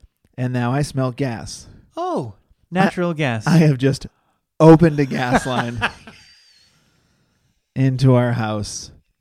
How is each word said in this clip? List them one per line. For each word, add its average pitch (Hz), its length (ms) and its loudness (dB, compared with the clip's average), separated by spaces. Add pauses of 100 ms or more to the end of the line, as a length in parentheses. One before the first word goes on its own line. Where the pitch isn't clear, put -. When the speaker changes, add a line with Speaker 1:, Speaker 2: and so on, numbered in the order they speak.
(380)
Speaker 1:
And 127 140 -4
now 120 200 -2
I 143 100 -2
smell 131 300 -4
gas. 117 540 -8 (300)
Speaker 2:
Oh, 311 380 -6 (360)
natural 180 400 -2
Speaker 1:
I, 165 40 -6
Speaker 2:
gas. 123 320 -4
Speaker 1:
I 170 120 4
have 151 200 4
just 131 280 -2 (540)
opened 156 400 8
a 143 60 0
gas 131 400 -2
Speaker 2:
<laughs> - 0 -
Speaker 1:
line 120 340 -6 (1900)
into 131 400 2
our 123 180 2
house 107 600 -8 (280)